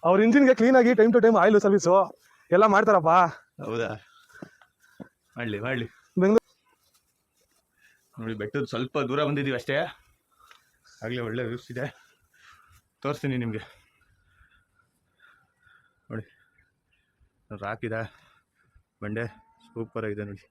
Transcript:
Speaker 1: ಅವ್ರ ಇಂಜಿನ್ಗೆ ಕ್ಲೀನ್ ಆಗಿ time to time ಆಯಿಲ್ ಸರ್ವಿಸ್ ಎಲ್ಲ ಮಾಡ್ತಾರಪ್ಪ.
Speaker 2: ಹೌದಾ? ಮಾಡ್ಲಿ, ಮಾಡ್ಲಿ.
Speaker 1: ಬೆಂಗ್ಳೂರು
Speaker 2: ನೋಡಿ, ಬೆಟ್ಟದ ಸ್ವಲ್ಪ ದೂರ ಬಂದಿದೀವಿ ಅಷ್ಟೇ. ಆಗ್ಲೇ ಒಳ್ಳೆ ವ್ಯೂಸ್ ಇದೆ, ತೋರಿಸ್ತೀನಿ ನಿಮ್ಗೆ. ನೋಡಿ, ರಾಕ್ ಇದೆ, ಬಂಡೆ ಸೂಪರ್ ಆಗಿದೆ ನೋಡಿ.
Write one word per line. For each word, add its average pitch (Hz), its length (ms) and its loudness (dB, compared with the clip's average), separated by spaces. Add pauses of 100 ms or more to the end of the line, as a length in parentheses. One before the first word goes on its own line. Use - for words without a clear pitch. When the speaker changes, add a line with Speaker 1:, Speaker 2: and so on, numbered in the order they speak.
Speaker 1:
ಅವ್ರ 185 160 4
ಇಂಜಿನ್ಗೆ 262 340 6
ಕ್ಲೀನ್ 247 220 4
ಆಗಿ 240 180 4
time 220 160 6
to 240 100 6
time 226 180 6
ಆಯಿಲ್ 208 220 6
ಸರ್ವಿಸ್ 196 240 2 (680)
ಎಲ್ಲ 202 100 6 (100)
ಮಾಡ್ತಾರಪ್ಪ. 196 380 2 (560)
Speaker 2:
ಹೌದಾ? 113 200 -4 (1500)
ಮಾಡ್ಲಿ, 113 300 -8
ಮಾಡ್ಲಿ. 127 200 -6 (340)
Speaker 1:
ಬೆಂಗ್ಳೂರು 202 260 2 (1700)
Speaker 2:
ನೋಡಿ, 113 220 -8
ಬೆಟ್ಟದ 127 300 -6
ಸ್ವಲ್ಪ 127 260 -8 (120)
ದೂರ 143 180 -2
ಬಂದಿದೀವಿ 139 320 -4
ಅಷ್ಟೇ. 135 160 -6 (1300)
ಆಗ್ಲೇ 123 240 -8
ಒಳ್ಳೆ 120 220 -6
ವ್ಯೂಸ್ 123 240 -14
ಇದೆ, 127 120 -8 (1160)
ತೋರಿಸ್ತೀನಿ 139 420 -6
ನಿಮ್ಗೆ. 107 180 -8 (2500)
ನೋಡಿ, 110 160 -12 (1400)
ರಾಕ್ 110 240 -10
ಇದೆ, 110 120 -6 (1000)
ಬಂಡೆ 107 240 -8 (460)
ಸೂಪರ್ 113 360 -10
ಆಗಿದೆ 104 220 -8
ನೋಡಿ. 98 200 -18